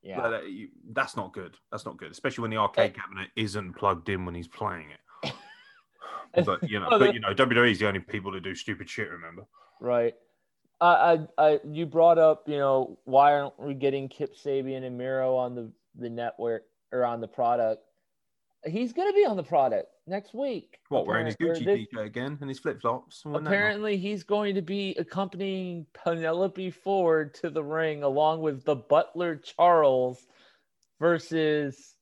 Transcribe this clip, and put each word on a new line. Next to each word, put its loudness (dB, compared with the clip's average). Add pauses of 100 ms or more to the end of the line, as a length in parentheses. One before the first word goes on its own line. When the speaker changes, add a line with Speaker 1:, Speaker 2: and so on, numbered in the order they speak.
Speaker 1:
Yeah. -8
Speaker 2:
That, 0
that, -8
you, -14 (240)
that's -4
not -8
good. -14 (140)
That's -12
not -12
good, -16
especially -6
when -4
the -4
arcade 2
Speaker 1:
Hey. -16
Speaker 2:
cabinet -12
isn't -4
plugged 0
in -2
when -8
he's -10
playing -8
it. -14
Speaker 1:
<laughs> -20 (1000)
Speaker 2:
But, -2
you -4
know, -4
Speaker 1:
Oh, 6
Speaker 2:
but, 6
Speaker 1:
the 2
Speaker 2:
you -6
know, -2
W 2
W 6
E 6
is 0
the 0
only -2
people -10
that -10
do -8
stupid -10
shit, -8
remember? -16 (340)
Speaker 1:
Right. 0 (680)
I, 6 (120)
I, 4
I, 4
you -6
brought 6
up, 6
you -2
know, 0
why 6
aren't -2
we -8
getting -2
Kip -10
Sabian -4
and -10
Miro 0
on 0
the, -10 (260)
the -8
network -6 (280)
or 0
on -4
the -10
product? 0 (840)
He's -4
gonna 0
be 6
on 0
the -6
product 2 (200)
next -8
week. -6 (120)
Speaker 2:
What, 0
wearing 0
his -4
Speaker 1:
Apparent-, 0
or -6
Speaker 2:
Gucci -4
Speaker 1:
this 2 (120)
Speaker 2:
t-shirt -8
again -8
and -8
his -8
flip-flops? -6
Wouldn't -6
that -2
Speaker 1:
Apparently, 0
he's -6
going -2
to -2
be -4
accompanying -6
Penelope -2
Ford 0
to -6
the -4
ring, -2
along 2
with -2
the 2
Butler 0
Charles 4 (720)
versus 0